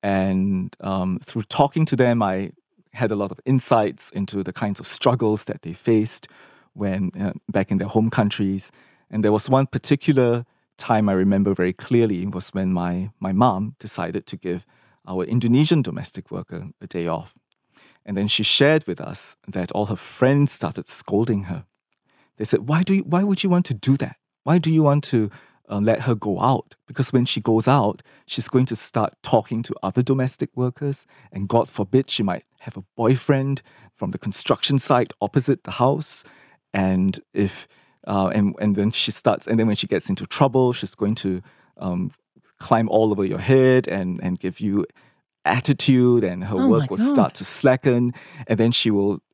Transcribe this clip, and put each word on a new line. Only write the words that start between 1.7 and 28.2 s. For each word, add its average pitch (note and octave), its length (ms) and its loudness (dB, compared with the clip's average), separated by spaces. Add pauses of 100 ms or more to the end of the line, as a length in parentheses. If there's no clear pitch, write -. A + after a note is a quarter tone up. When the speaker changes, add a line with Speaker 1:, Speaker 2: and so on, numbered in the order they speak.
Speaker 1:
to C#3+ 100 -2
them, A#2+ 260 2
I F#2+ 300 -4 (420)
had A2+ 160 -2
a G#2+ 60 -2
lot G2 140 -2
of F2+ 140 -14
insights B2 640 2
into G2 320 -4
the F2+ 100 -6
kinds G2+ 280 -6
of - 60 -10
struggles A#2 580 0
that - 180 -10
they E2 100 -10
faced A2 540 0 (460)
when, F#2 380 -4 (100)
uh, G2 120 -4 (160)
back G2 220 -2
in G2 80 0
their F#2 100 -4
home A2+ 200 2
countries. G2+ 640 -2 (400)
And G#2+ 120 -4
there G#2 100 4
was G#2+ 180 0
one C3+ 160 4
particular B2 800 2 (320)
time G#2+ 300 2
I G2 40 2
remember G2 400 2
very F2+ 200 0
clearly G#2 540 0
was F2+ 240 -8
when F#2+ 220 -2
my, F2+ 380 -4 (100)
my F#2+ 120 -4
mom G#2 460 0
decided F#2 480 -8
to - 100 -12
give F2 280 -6 (420)
our F#2 180 -4
Indonesian B2+ 580 2
domestic - 480 -6
worker F#2 380 -12 (120)
a G#2 60 -16
day E2+ 200 -6
off. - 300 -6 (720)
And G2+ 100 -6
then G2+ 100 0
she - 160 0
shared D3+ 440 4
with F2 140 -8
us - 360 -10 (100)
that F#2 260 -6
all G2+ 140 -2
her G2+ 100 -4
friends C#3 560 2
started - 360 -4
scolding G#2 560 -2
her. F2 220 -8 (680)
They G#2+ 80 -6
said, A2+ 240 0
Why D#3+ 140 2
do G3 120 0
you, G3 80 0
why F3 200 0
would G3 220 0
you F#3+ 60 2
want F3+ 160 4
to C3 80 -4
do C3 240 2
that? B2 180 -6 (280)
Why D#3+ 140 4
do D#3+ 140 0
you D#3 100 4
want D3 220 4
to A2 260 0 (400)
uh, G2+ 100 -4
let A2 220 2
her A#2+ 120 2
go G2 260 -4
out, B2 360 0 (100)
because - 260 -4
when B2 140 4
she - 140 -2
goes A2+ 280 2
out, A#2+ 340 2 (240)